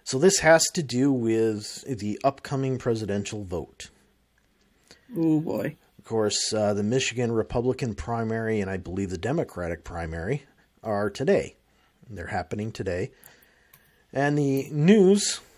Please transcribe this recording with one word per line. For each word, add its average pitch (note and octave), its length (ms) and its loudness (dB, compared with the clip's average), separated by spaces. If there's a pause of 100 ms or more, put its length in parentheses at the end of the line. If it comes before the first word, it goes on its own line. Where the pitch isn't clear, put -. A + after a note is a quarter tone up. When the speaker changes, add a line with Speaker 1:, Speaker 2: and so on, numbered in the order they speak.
Speaker 1:
So C3 140 -2
this F#3 220 6
has D#3+ 240 8 (100)
to F3 80 -2
do B2+ 300 2
with A2+ 760 0
the G#2 360 -6
upcoming C3+ 560 -2
presidential G#2 640 -4
vote. F2+ 480 -10 (1300)
Speaker 2:
Oh, D#3+ 240 2
boy. B2+ 360 -4 (220)
Speaker 1:
Of - 60 -20
course, A2 480 -2
uh, G#2 220 2
the G2+ 80 -2
Michigan A#2 500 0
Republican A#2+ 600 -2
primary A2+ 680 -2
and F#2+ 100 -4
I F#2+ 60 -4
believe F2+ 340 -4
the F#2 80 -6
Democratic D3 640 -4
primary E3 600 -6 (380)
are G#2 260 -2
today. C#3+ 480 0 (540)
They're F2 160 -12
happening G#2 440 -6
today. F#2 400 -4 (1000)
And C#3+ 260 0
the C3+ 320 0
news F#3+ 680 6 (180)